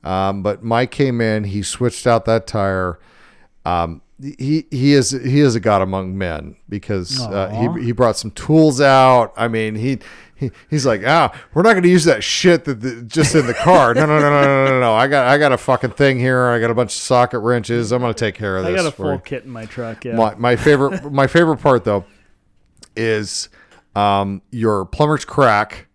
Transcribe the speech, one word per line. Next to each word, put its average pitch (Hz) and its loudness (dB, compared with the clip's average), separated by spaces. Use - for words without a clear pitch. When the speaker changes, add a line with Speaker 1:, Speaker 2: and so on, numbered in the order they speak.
Speaker 1:
Um, 95 -4
but 101 -4
Mike 117 -2
came 127 -2
in, 107 -2
he 101 -6
switched - -4
out 117 2
that 113 -2
tire. 95 -4
Um, 85 -4
he, 147 -4
he 143 2
is, 127 2
he 135 0
is 135 4
a 113 -2
god 101 2
among 95 -4
men 82 -8
because, 95 -8
uh, 98 -6
Speaker 2:
Aw. 113 -2
Speaker 1:
he, 120 -8
he 117 -4
brought 117 2
some 107 -10
tools 156 2
out. 131 4
I 117 -2
mean, 110 -4
he, 120 -4
he, 131 -8
he's 143 -2
like, 110 0
"Ah, 143 2
we're 156 0
not 226 6
gonna 180 2
use 175 4
that 127 2
shit - 2
that, 139 -4
that 120 -10
just 147 0
in 135 2
the 120 -4
car. 147 4
No, 131 2
no, 151 2
no, 147 4
no, 147 4
no, 139 2
no, 135 2
no. 120 2
I 139 2
got, 139 2
I 139 4
got 147 2
a 123 0
fucking 127 -2
thing 135 2
here. 127 0
I 120 0
got 117 0
a 117 -2
bunch 117 -2
of - -10
socket 123 0
wrenches. 117 -2
I'm 123 0
gonna 117 -2
take 104 -4
care 98 -4
of 92 -4
Speaker 2:
I 92 -4
Speaker 1:
this 185 -2
Speaker 2:
got 165 -2
a 143 -4
Speaker 1:
for - -12
Speaker 2:
full 143 -4
Speaker 1:
you." 131 -6
Speaker 2:
kit - -12
in 135 -18
my 113 -14
truck. 113 -12
Yeah. 117 -6
Speaker 1:
My, 110 0
my 123 0
favorite, 143 0
my 139 0
favorite 160 2
part 127 2
though 101 -2
is, 110 -4
um, 101 0
your 107 -2
plumber's 151 -2
crack. 107 0